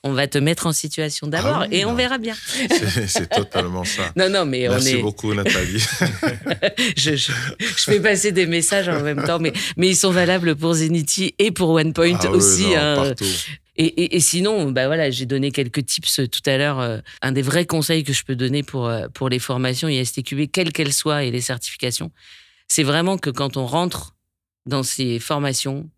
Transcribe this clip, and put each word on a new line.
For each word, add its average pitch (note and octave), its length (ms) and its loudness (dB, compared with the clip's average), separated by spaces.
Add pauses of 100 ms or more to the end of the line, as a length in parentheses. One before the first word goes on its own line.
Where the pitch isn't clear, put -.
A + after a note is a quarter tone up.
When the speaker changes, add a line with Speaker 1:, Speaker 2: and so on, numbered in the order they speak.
Speaker 1:
On C#3 60 0
va C#3 160 2
te D3 100 -2
mettre D#3+ 300 2
en D#3+ 60 0
situation D3+ 540 -4
d'abord F3+ 340 0
Speaker 2:
Ah D3 80 -2
oui, D3+ 80 0
Speaker 1:
et G3 80 2
on A3+ 60 -2
Speaker 2:
non. A#3+ 40 -2
Speaker 1:
verra B3 220 0
bien. A3 180 -6 (100)
Speaker 2:
C'est, B2 640 0
c'est F2+ 220 -2
totalement F#2 560 -2
ça. - 320 -4
Speaker 1:
Non, F#3 120 4
non, G3 160 2
mais B2+ 220 -2
Speaker 2:
Merci B2+ 280 2
Speaker 1:
on - 20 2
est B2 40 2
Speaker 2:
beaucoup, G#2 320 -2
Nathalie. F#2+ 460 0
Speaker 1:
<laughs> F#3 1200 0
Je, D3 180 2
je, C#3 160 -2 (280)
je G#3+ 240 -2
fais G#3 180 4
passer G3+ 320 2
des F3+ 120 4
messages E3+ 440 2
en D3+ 120 0
même D3 220 -2
temps, E3+ 160 0
mais, D#3+ 140 0 (240)
mais F3 120 4
ils F#3 60 4
sont F#3 160 4
valables F3 460 2
pour E3 160 0
Zenity D#3+ 680 0
et G#3 120 4
pour E3+ 180 0
OnePoint E3 520 4
Speaker 2:
Ah F3+ 100 2
oui, F#3 60 4
Speaker 1:
aussi, F#3+ 300 4
Speaker 2:
non, F3+ 100 4
Speaker 1:
hein. D3 180 2
Speaker 2:
partout. C3+ 300 0 (520)
Speaker 1:
Et, D#3+ 80 6
et, E3 320 0
et - 20 6
sinon, F3+ 520 2
bah C3 160 2
voilà, D#3 220 2
j'ai B2+ 160 -4
donné C3+ 260 0
quelques B2+ 340 -2
tips - 360 -2 (100)
tout - 180 -2
à C3+ 80 4
l'heure. C#3+ 220 0
Euh, A#2 200 -2 (220)
un C3 100 0
des C3 100 0
vrais C#3 240 2
conseils D#3+ 380 0
que C#3 100 -2
je - 100 -2
peux C3+ 120 -4
donner C3 260 -2
pour, C3 260 -4
euh, A2+ 260 -4
pour C3 160 -4
les B2 100 0
formations B2+ 480 -2
I C#3+ 100 2
S B2+ 160 -2
T C3+ 100 -4
Q C#3 120 -6
B, C3 160 -2
quelles F3 220 0
qu'elles C#3+ 200 -2
soient, D3 300 0
et B2 80 -2
les B2 100 -2
certifications, B2+ 680 -6 (560)
c'est - 160 2
vraiment E3+ 340 2
que E3 120 -4
quand C3+ 280 -4
on C3 80 -2
rentre E3 500 -4 (500)
dans C3+ 180 -2
ces B2 360 -2
formations C#3+ 800 -2